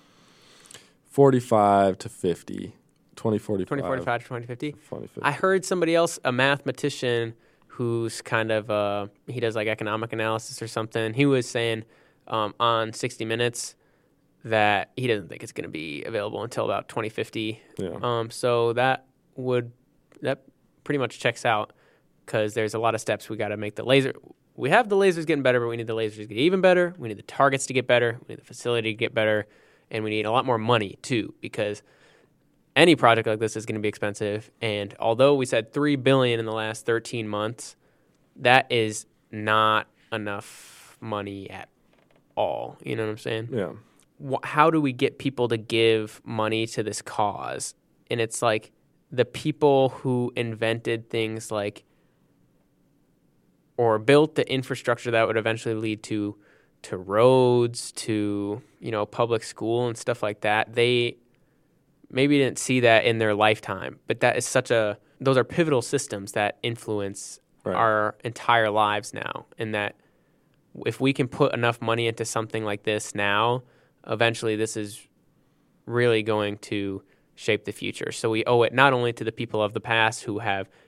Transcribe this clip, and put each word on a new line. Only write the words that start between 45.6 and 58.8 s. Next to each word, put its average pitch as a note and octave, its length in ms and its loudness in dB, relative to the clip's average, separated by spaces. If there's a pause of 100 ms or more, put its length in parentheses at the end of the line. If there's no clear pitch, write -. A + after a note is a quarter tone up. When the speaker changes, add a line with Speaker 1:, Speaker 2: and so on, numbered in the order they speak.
Speaker 2:
money A2 440 -2
to - 140 -6
this G#2 200 -8
cause? C#2 720 -4 (340)
And A#2+ 120 -2
it's A2+ 200 -4
like A2 300 0 (400)
the B2 140 2
people C#3 640 2
who B2 460 -2
invented A2+ 760 -2
things A2 400 -4
like, G#2+ 320 -6 (1900)
or A2+ 220 2
built D3 360 4
the - 160 -2
infrastructure B2+ 600 -4
that A2+ 160 4
would A2 100 0
eventually A2+ 380 -2
lead A2 280 -4
to, G#2 340 -6 (460)
to G2 140 -8
roads, A#2+ 960 4
to, G#2 680 -4 (180)
you A#2+ 120 -10